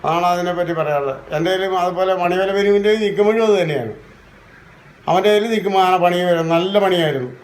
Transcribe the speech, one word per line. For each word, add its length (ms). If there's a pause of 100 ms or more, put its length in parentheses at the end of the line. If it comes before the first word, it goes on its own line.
അതാണ് 300
അതിനെപ്പറ്റി 480
പറയാനുള്ളത്. 360 (180)
എൻ്റെ 160
കയ്യിലും 320
അതുപോലെ 300 (100)
മണിമല 340
ബെനുവിൻ്റെ 340 (140)
നിൽക്കുമ്പോഴും 420
അത് 140
തന്നെയാണ്. 320 (1160)
അവൻ്റെ 220
കയ്യിൽ 240
നിൽക്കുമ്പോൾ 320
ആന 160
പണി 140 (120)
വരും, 280
നല്ല 280
പണിയായിരുന്നു. 460 (120)